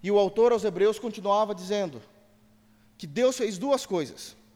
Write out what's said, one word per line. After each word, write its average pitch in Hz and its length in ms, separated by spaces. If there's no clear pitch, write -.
E 196 80
o 202 80
autor 214 340
aos 208 120
Hebreus 208 340
continuava 208 560
dizendo 180 480
que - 100
Deus 247 300
fez 220 220
duas 262 280
coisas 156 500